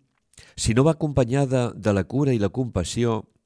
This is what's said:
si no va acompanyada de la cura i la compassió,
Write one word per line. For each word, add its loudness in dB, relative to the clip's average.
si 0
no 6
va 4
acompanyada 0
de 0
la 2
cura 0
i 0
la 0
compassió, -2